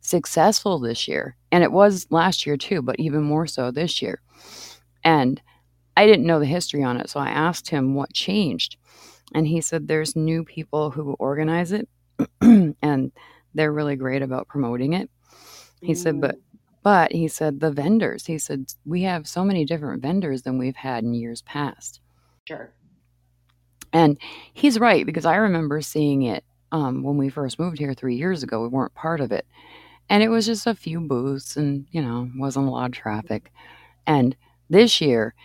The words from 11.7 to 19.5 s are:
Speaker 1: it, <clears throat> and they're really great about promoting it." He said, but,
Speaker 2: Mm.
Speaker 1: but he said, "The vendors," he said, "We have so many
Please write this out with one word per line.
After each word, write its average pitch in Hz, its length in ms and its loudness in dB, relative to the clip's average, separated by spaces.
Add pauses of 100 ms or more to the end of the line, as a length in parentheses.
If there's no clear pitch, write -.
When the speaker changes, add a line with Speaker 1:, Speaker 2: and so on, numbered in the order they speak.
Speaker 1:
it, 214 180 -6 (260)
<clears throat> - 260 -6
and 151 720 6 (440)
they're 151 180 0
really 147 220 -2
great 131 260 -2
about 131 280 -6
promoting 127 440 -2
it." 190 160 -4 (720)
He 175 140 0
said, 160 260 -2
but, 139 140 -2
Speaker 2:
Mm. - 60 -20 (420)
Speaker 1:
but 196 300 4
he 165 140 0
said, 151 320 -2
"The 160 120 0
vendors," 156 540 0
he 160 120 -6
said, 139 280 -8 (200)
"We 175 180 -4
have 175 240 -4
so 180 180 -4
many 185 200 2